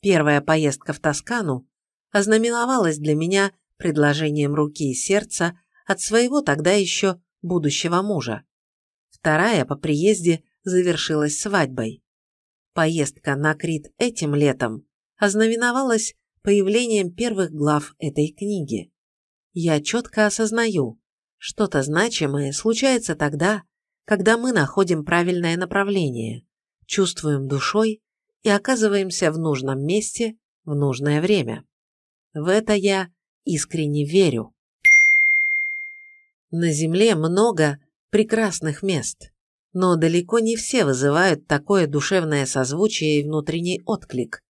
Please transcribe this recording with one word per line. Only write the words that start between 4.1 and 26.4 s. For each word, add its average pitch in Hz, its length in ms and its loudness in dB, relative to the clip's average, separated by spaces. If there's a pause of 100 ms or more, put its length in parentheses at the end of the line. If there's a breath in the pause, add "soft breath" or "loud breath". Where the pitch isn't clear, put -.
руки 147 360 -2
и 127 40 -4
сердца 190 640 -2 (280 soft breath)
от 190 140 -2
своего 247 400 0
тогда 156 320 0
еще 190 480 0 (220)
будущего 170 600 0
мужа. 135 400 -4 (680)
Вторая 165 540 0
по 147 120 -6
приезде 165 680 0 (220)
завершилась 160 760 0
свадьбой. 131 640 -4 (720)
Поездка 156 640 -2
на 151 180 0
Крит 156 440 -6
этим 214 360 -2
летом 131 500 0 (320)
ознаменовалась 226 1000 0 (260)
появлением 202 720 2
первых 190 380 -2
глав 147 460 0
этой 151 340 -2
книги. 175 580 -6 (640)
Я 165 280 0
четко 220 460 -2
осознаю, 214 760 -2 (380)
что-то 135 440 -2
значимое 143 680 -2
случается 233 600 0
тогда, 156 480 -2 (420)
когда 214 320 2
мы 247 160 -2
находим 175 520 0
правильное 175 520 0
направление, 175 880 -2 (400)